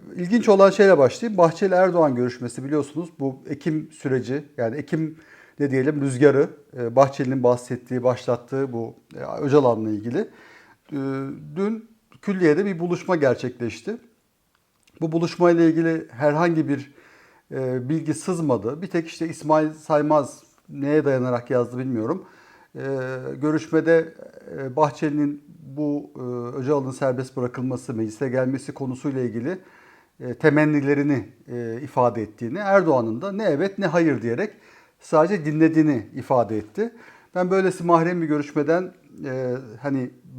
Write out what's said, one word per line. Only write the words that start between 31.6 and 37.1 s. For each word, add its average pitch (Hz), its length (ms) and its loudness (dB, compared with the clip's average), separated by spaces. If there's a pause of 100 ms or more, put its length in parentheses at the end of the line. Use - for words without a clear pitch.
ifade 120 400 0
ettiğini, 120 360 -8
Erdoğan'ın 160 640 2
da 196 100 -6
ne 214 120 -4
evet 180 340 0
ne 196 80 0
hayır 151 360 2
diyerek 127 280 -4 (500)
sadece 165 440 2
dinlediğini 156 720 4
ifade 117 440 0
etti. 214 360 -6 (400)